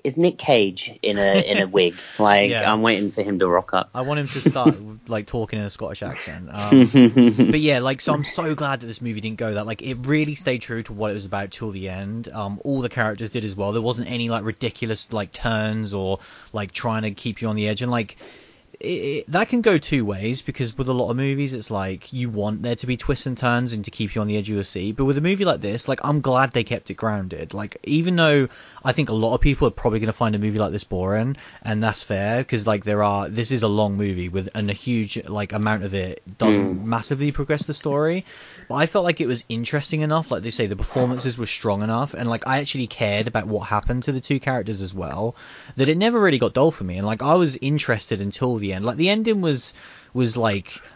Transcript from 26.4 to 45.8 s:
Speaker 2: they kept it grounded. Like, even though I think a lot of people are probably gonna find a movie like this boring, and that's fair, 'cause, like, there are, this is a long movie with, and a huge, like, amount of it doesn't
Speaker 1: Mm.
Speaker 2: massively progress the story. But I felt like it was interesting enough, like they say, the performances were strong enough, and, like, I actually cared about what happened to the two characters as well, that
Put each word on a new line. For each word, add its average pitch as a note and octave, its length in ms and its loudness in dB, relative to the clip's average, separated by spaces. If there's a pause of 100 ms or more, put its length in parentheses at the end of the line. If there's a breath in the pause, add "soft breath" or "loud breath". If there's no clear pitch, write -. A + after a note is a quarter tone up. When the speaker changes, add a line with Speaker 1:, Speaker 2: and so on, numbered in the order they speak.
Speaker 2:
they A#2 140 2
kept - 240 -6
it G2 60 -8
grounded. F#2 580 -4
Like, G#2 300 -8
even E3 340 2
though D3 320 6 (340 loud breath)
I B2+ 80 2
think C#3+ 160 0
a A#2+ 60 -2
lot A2+ 200 2
of B2+ 60 0
people C#3+ 300 4
are - 20 4
probably A2+ 300 0
gonna A2+ 100 0
find A2 240 0
a G#2 40 0
movie G#2+ 200 0
like F#2 140 0
this G#2 100 -4
boring, G#2+ 540 -2 (260 loud breath)
and G#2+ 180 -2
that's A2 220 0
fair, G#2+ 400 -2
'cause, A2 240 -2
like, G#2 160 2
there G#2 180 2
are, G2+ 280 2
this A2+ 220 -4
is A#2+ 120 2
a A2+ 60 4
long G#2 260 2
movie F#2+ 320 -2
with, F#2 260 -4
and G#2 160 -2
a G2+ 40 -2
huge, A2 520 -2
like, G#2 280 -6
amount G#2+ 320 0
of F#2+ 80 -6
it F#2 280 -4 (160)
doesn't G2 440 2
Speaker 1:
Mm. G#2+ 40 -8
Speaker 2:
massively C3+ 460 -2
progress C#3+ 320 -2
the D3+ 100 -6
story. D#3 520 0 (420 loud breath)
But A#2+ 80 -6
I D3+ 120 4
felt F#3 180 0
like F3 160 2
it C#3+ 60 2
was A#2+ 200 -2
interesting C#3+ 540 -2
enough, D#3 300 0
like G2 120 -2
they A#2 80 -6
say, A2 160 0
the G2 80 -2
performances B2 640 0
were A#2 80 -4
strong G2+ 360 -2
enough, A#2 320 0
and, A#2+ 160 -4
like, A2+ 160 -4
I C3 140 0
actually C3+ 280 -4
cared G#2+ 400 0
about G#2+ 200 -2
what G#2 200 0
happened A#2+ 360 0
to D3 80 -2
the C3 100 -2
two C#3 200 0
characters A2 400 -2
as F#2+ 120 -6
well, F#2+ 400 -4 (440 loud breath)
that C3 100 4